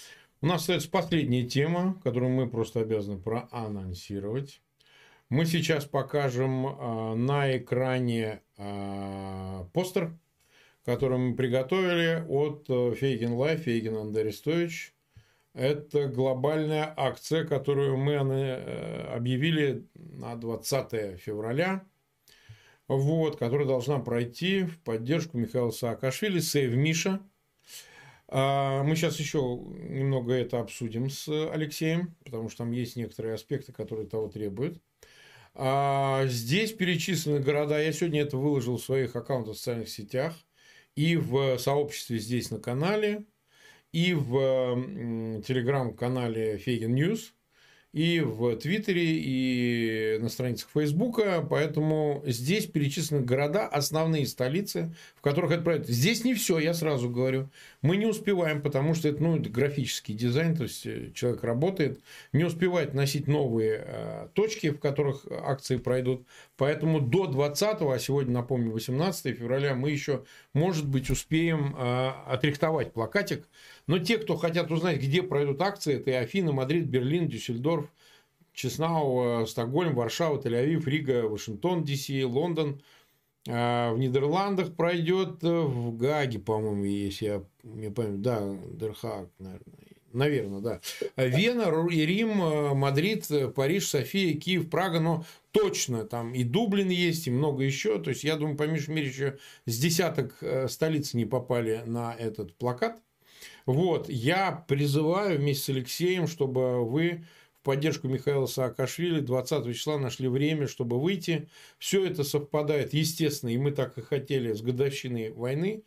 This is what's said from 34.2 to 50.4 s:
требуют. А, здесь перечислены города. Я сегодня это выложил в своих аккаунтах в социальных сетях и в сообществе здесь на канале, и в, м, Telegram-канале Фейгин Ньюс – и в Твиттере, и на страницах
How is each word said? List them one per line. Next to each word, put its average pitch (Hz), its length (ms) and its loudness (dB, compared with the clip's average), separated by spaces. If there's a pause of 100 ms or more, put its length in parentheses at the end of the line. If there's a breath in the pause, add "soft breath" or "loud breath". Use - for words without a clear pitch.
требуют. 107 540 -6 (760 loud breath)
А, 135 720 2
здесь 131 460 0
перечислены 160 640 0
города. 147 420 2
Я 156 120 2
сегодня 156 280 0
это 139 160 -2
выложил 131 400 0
в - 60 -10
своих 131 320 0
аккаунтах 117 400 -4
в - 20 -14
социальных 117 320 -4
сетях 127 440 -4 (640 loud breath)
и 165 220 4
в 131 420 2
сообществе 143 600 0
здесь 110 320 -4
на 107 80 -4
канале, 208 640 0 (680 loud breath)
и 175 220 4
в, 131 240 2
м, 123 1040 0
Telegram-канале 120 1160 0
Фейгин 117 380 0
Ньюс – 185 380 0 (600 soft breath)
и 165 260 2
в 117 380 0
Твиттере, 175 480 0
и 120 1160 0
на 117 80 0
страницах 123 440 -4